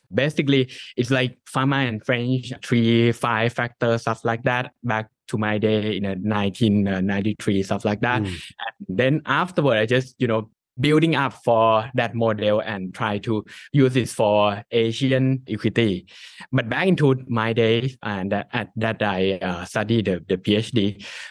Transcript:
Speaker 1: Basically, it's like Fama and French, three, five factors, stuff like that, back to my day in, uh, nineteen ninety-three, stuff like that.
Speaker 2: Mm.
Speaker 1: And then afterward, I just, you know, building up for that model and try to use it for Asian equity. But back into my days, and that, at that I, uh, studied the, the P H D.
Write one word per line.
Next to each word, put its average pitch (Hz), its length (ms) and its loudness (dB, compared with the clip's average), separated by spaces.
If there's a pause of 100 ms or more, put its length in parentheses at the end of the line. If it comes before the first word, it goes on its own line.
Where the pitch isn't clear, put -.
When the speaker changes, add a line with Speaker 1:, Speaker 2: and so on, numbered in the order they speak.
(140)
Speaker 1:
Basically, 139 560 0 (260)
it's 117 140 -2
like 127 280 0 (100)
Fama 135 300 0
and 120 280 -2
French, 123 480 -2 (100)
three, 117 480 4
five 117 420 0
factors, 120 480 -2
stuff - 220 -4
like 117 200 -2
that, 127 300 -2 (100)
back 110 260 -2 (200)
to 117 100 -4
my 107 180 0
day 107 400 0
in, 98 80 -4
uh, 98 140 -4
nineteen 104 640 0
ninety-three, 98 800 -2
stuff 98 200 -4
like 104 180 -2
that. 120 200 0
Speaker 2:
Mm. 104 60 -2
Speaker 1:
And - 680 -10
then 135 280 2
afterward, 147 520 0
I 110 100 2
just, 127 320 0
you 123 80 0
know, 110 240 -2 (280)
building 151 360 4
up 131 180 0
for 113 600 2
that 117 220 -2
model 107 440 2
and 95 340 -6
try 107 260 -4
to 107 260 -4 (260)
use 131 240 4
it 120 140 0
for 104 640 2
Asian 131 760 0
equity. 104 580 0 (460)
But 127 160 0
back 135 200 -2
into 151 280 4 (120)
my 113 260 0
days, 117 500 2
and 98 280 -4
that, 101 220 -4
at 113 220 -4
that 110 260 -2
I, 95 400 0
uh, 90 240 -6
studied 110 400 0
the, 90 220 -2
the 95 100 0
P 104 200 0
H 110 140 -4
D. 101 320 -2 (280)